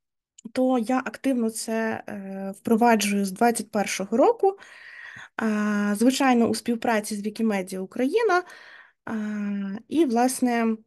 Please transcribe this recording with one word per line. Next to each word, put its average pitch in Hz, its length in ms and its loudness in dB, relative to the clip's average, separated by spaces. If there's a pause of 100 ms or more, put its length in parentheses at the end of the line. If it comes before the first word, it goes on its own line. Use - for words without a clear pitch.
(520)
то 254 260 2
я 240 200 0
активно 240 520 -2
це, 220 580 -6
е, 196 480 -10
впроваджую 208 680 4
з 190 80 -4
двадцять 233 380 0
першого 202 460 -2
року, 392 420 4 (840)
е, 208 520 0
звичайно, 247 520 4
у 220 80 0
співпраці 226 640 -2
з 202 60 -8
Вікімедіа 202 580 -4
Україна. 349 640 0 (640)
Е, 208 720 -6 (100)
і, 311 160 2
власне, 240 720 0 (100)